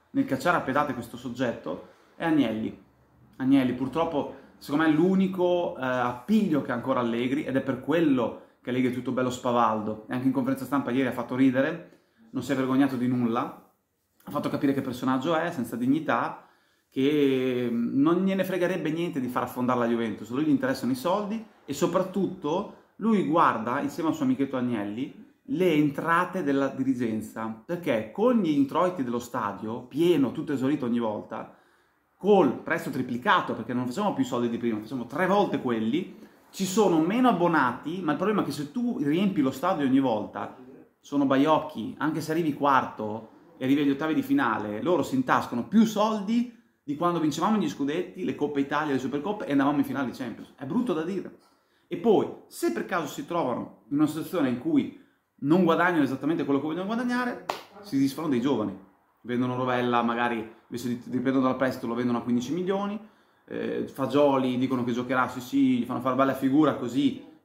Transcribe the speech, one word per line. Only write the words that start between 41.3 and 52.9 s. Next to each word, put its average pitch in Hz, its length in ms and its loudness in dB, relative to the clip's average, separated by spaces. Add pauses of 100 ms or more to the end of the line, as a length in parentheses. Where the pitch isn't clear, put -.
anche 151 220 -2
se 156 100 -6
arrivi 160 240 0
quarto 113 760 0 (280)
e 131 80 -6
arrivi 139 160 4
agli 143 100 2
ottavi 151 240 -2
di 135 80 0
finale, 110 580 0
loro 143 220 2
si 135 120 -4
intascano 127 520 0
più 214 180 6
soldi 214 720 0 (260)
di 143 120 -6
quando 170 240 0
vincevamo 160 380 0
gli 165 120 0
scudetti, 175 540 -4
le 147 100 -4
Coppe 143 280 -2
Italia, 147 320 0
le 127 60 0
Supercoppe 143 460 -4
e 139 60 -6
andavamo 143 260 2
in 139 60 2
finale 135 260 -4
di - 80 -10
Champions. 104 380 -12
È 139 100 -14
brutto 185 280 -2
da 160 100 -2
dire. 185 340 -8 (500)
E 175 100 -8
poi, 170 300 4 (200)
se - 240 -4
per - 140 -6
caso 170 220 -4